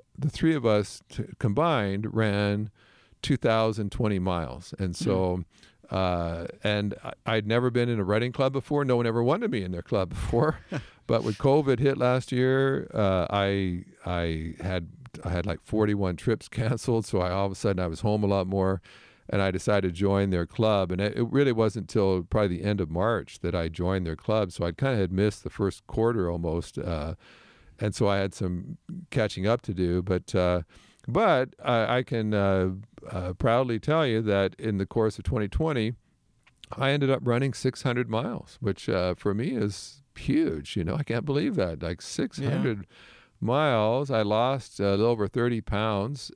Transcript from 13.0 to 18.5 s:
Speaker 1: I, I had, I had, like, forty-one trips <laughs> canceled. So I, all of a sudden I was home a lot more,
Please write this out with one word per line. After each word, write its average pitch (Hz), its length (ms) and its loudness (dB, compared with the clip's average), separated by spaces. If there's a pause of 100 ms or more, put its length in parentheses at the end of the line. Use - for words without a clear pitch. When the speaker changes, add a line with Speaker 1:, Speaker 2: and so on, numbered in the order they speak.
Speaker 1:
I, 98 540 0 (240)
I 82 520 -2
had, 90 280 -4 (360)
I - 60 -4
had, 87 160 -2
like, 82 180 -4
forty-one 104 520 0
trips - 340 -2
<laughs> - 100 -8
canceled. 113 460 0
So 98 140 -2
I, 90 100 2
all 98 160 0
of 98 60 -2
a 92 40 -8
sudden 95 240 0
I 90 60 0
was 82 160 -4
home 104 220 0
a 101 40 2
lot 98 200 2
more, 95 340 0 (480)